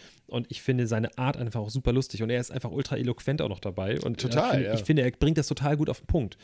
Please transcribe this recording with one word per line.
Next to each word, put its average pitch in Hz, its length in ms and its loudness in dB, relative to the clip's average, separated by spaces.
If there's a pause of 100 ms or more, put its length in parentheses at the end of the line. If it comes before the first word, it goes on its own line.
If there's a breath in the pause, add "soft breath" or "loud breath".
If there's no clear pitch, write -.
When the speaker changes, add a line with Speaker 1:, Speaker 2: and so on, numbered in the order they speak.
(280 loud breath)
Speaker 1:
und 120 240 -4
ich - 100 -8
finde 123 240 2
seine 113 320 0
Art 131 200 0
einfach 117 240 -4
auch 107 80 -6
super 113 240 0
lustig 123 300 0
und 110 60 -2
er 123 120 2
ist - 100 -6
einfach 123 200 -6
ultra - 260 -4
eloquent 127 440 -2
auch 135 80 0
noch 95 120 -6
dabei 98 400 -2
und, 120 200 -2
äh, 131 60 -2
Speaker 2:
Total, 147 240 2
Speaker 1:
finde, 131 160 2
Speaker 2:
ja. 107 60 0
Speaker 1:
ich 110 100 -2
finde, 147 200 4
er 127 80 2
bringt 156 260 2
das 147 100 2
total 143 300 0
gut 147 120 0
auf - 120 -4
den - 60 -12
Punkt. 113 360 0